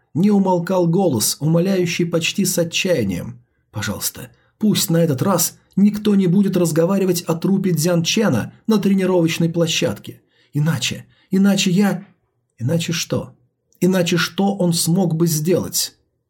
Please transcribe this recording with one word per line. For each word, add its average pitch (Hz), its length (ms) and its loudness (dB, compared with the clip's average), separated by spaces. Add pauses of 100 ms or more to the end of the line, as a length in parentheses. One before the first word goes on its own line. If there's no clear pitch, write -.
(140)
не 196 180 2
умолкал 185 560 2
голос, 160 520 0
умоляющий 175 680 0
почти 170 380 -2
с 170 140 -2
отчаянием: 160 840 -4 (300)
«Пожалуйста, - 600 -8 (260)
пусть 196 320 0
на 165 80 2
этот 160 240 2
раз 180 360 -2 (200)
никто 208 380 2
не 190 120 2
будет 190 300 2
разговаривать 175 640 0
о 165 140 -4
трупе 190 360 0
Дзян 170 320 0
Чена 165 500 0 (140)
на 220 100 4
тренировочной 185 720 2
площадке. 165 720 -4 (300)
Иначе, 147 540 -2 (240)
иначе 196 420 2
я». 185 340 0 (540)
Иначе 165 320 -2
что? - 460 -6 (420)
Иначе 180 380 2
что 196 380 -2
он 175 180 0
смог 165 420 0
бы 165 100 2
сделать? 151 680 -2 (340)